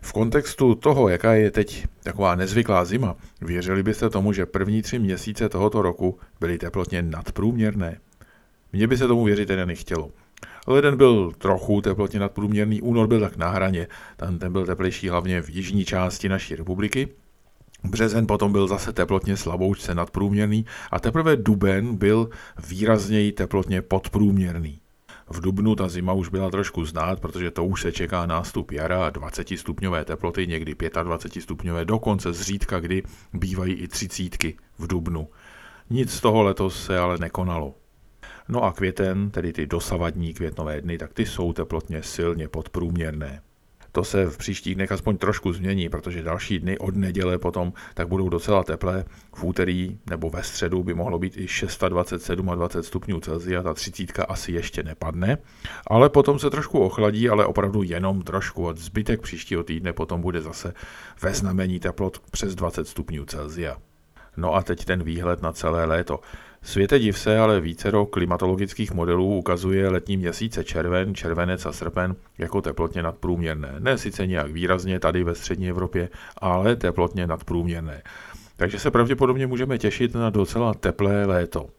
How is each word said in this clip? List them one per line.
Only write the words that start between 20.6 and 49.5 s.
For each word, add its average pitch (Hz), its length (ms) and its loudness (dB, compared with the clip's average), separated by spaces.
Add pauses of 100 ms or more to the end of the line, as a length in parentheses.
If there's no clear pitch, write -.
a - 80 0
teprve 160 360 4
duben 104 600 4
byl 107 340 4 (380)
výrazněji 104 640 2
teplotně 92 500 0
podprůměrný. 92 1000 2 (500)
V 82 120 -8
dubnu 101 340 2
ta 98 120 -2
zima 90 260 -2
už 92 160 0
byla 95 200 0
trošku 92 360 -2
znát, 80 340 -2
protože 87 320 -6
to 87 140 -2
už 95 160 0
se 87 100 -2
čeká 87 340 -2
nástup 82 460 -4
jara 85 340 0
a 78 40 2
dvacetistupňové 82 960 -4
teploty, 85 420 -4
někdy 80 280 -6
pětadvacetistupňové, 85 1080 -4
dokonce 104 480 0
zřídka 95 460 -2
kdy 87 240 -2 (300)
bývají 92 400 -2
i 90 140 -6
třicítky 90 680 -4 (220)
v 87 80 -6
dubnu. 85 400 -2 (600)
Nic 120 220 2
z - 100 -8
toho 110 220 6
letos 95 420 0
se 92 140 0
ale 90 180 2
nekonalo. 85 580 -4 (760)
No 120 140 0
a 92 100 2
květen, 95 560 0
tedy 85 240 -4
ty 76 140 -4
dosavadní 85 680 -2
květnové 76 480 -6
dny, 85 160 -6
tak 80 160 -12
ty 117 120 -2
jsou 87 280 -2
teplotně 80 500 -6
silně 85 440 -2
podprůměrné. 78 960 -6 (500)
To 90 120 0
se 98 220 2
v 80 120 -4
příštích - 380 -6
dnech 95 160 -2
aspoň 98 260 0
trošku 95 360 0
změní, 92 360 -2
protože 87 340 -6
další 85 360 -2
dny 90 180 -2
od 95 180 -2
neděle 92 420 0
potom 87 360 -2 (200)
tak 85 140 -4
budou 92 220 2
docela 92 340 2
teplé. 90 420 -2 (300)
V - 80 -8
úterý 90 540 0 (120)